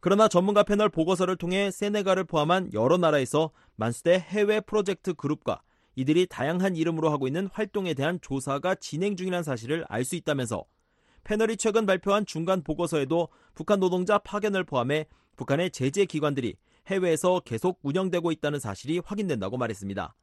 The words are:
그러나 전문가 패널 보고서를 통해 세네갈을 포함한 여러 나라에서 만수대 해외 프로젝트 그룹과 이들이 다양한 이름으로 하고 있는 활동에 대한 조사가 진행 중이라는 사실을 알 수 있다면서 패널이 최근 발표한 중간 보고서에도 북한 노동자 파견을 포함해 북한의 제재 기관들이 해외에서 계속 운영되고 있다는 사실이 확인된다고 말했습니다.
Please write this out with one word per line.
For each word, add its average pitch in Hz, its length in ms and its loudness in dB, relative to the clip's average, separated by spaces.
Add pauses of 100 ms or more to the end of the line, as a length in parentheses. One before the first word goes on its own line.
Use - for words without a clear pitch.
그러나 202 280 4
전문가 202 340 4
패널 208 260 4
보고서를 180 480 0
통해 190 340 -2
세네갈을 196 540 0
포함한 165 500 0
여러 127 240 4
나라에서 151 540 2 (240)
만수대 120 420 2
해외 208 420 0
프로젝트 190 540 -2
그룹과 143 480 -4 (320)
이들이 156 320 2
다양한 180 500 -2
이름으로 160 320 0
하고 143 180 0
있는 175 260 -4
활동에 196 420 -4
대한 156 260 -2
조사가 139 540 -2
진행 185 420 -4
중이라는 180 260 -4
사실을 143 460 -4
알 117 160 -2
수 180 120 -6
있다면서 127 480 -4 (600)
패널이 220 320 0
최근 220 300 0
발표한 196 400 0
중간 170 360 -2
보고서에도 156 680 -2 (260)
북한 196 260 0
노동자 185 380 2
파견을 202 460 -2
포함해 143 420 -2 (300)
북한의 151 340 0
제재 143 360 0
기관들이 143 500 -2 (300)
해외에서 180 540 2
계속 180 420 -2
운영되고 170 500 0
있다는 147 260 -2
사실이 135 460 -4
확인된다고 127 540 -4
말했습니다. 98 640 -6